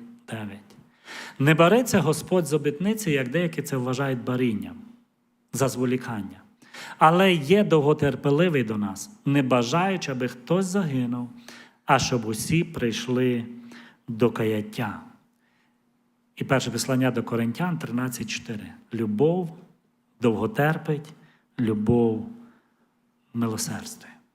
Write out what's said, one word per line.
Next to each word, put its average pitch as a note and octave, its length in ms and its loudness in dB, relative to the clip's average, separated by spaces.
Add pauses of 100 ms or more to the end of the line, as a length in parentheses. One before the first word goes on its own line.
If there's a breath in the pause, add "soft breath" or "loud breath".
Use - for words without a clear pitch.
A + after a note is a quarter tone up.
(280)
дев'ять. G#2 480 -12 (640 loud breath)
Не D3 140 6
бариться F3 480 6
Господь D#3 440 0
з C3+ 80 -4
обітниці, D#3 580 -2
як C3+ 180 0
деякі E3 320 -2
це - 160 -4
вважають B2+ 460 -2
барінням, A2+ 520 -2 (760)
за B2 140 0
зволікання. B2 760 -4 (560 loud breath)
Але F3+ 360 6
є E3+ 300 4
довготерпеливий D3 1000 2
до A2 140 -4
нас, G2+ 320 -6 (160)
не C#3+ 180 2
бажаючи, C#3+ 680 0
аби B2+ 160 -4
хтось F3 380 0
загинув, C3 640 -2 (560 loud breath)
а C3+ 140 4
щоб A#2+ 260 -2
усі A2 380 0
прийшли B2 840 -2 (600 loud breath)
до A2+ 240 2
каяття. G#2+ 680 -4 (1300)
І - 80 -6
перше B2 280 0
послання B2+ 400 0
до A#2 120 -2
Коринтян A#2 540 -2
тринадцять B2 520 -6
чотири. G#2 380 -10 (260)
Любов C#3 640 0 (640)
довготерпить, C#3+ 920 0 (460 soft breath)
любов A2 680 2 (1040 loud breath)
милосердствує. A2 800 -6 (220)